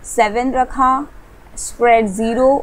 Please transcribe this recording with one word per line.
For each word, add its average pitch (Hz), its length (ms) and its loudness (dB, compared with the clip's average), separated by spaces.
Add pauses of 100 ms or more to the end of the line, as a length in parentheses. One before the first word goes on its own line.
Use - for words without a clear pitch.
सेवन 233 480 -2
रखा, 262 520 0 (520)
स्प्रेड 226 500 2
ज़ीरो 226 400 0 (140)